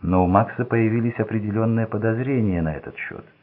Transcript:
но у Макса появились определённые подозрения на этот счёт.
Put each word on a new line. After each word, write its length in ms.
но 220
у 40
Макса 380
появились 540
определённые 680
подозрения 760
на 140
этот 220
счёт. 280